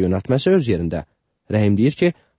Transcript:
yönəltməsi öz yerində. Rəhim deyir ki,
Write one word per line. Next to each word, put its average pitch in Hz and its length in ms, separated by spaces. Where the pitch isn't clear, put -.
yönəltməsi 98 560
öz 131 100
yerində. 85 360
Rəhim 104 280
deyir 127 140
ki, 175 200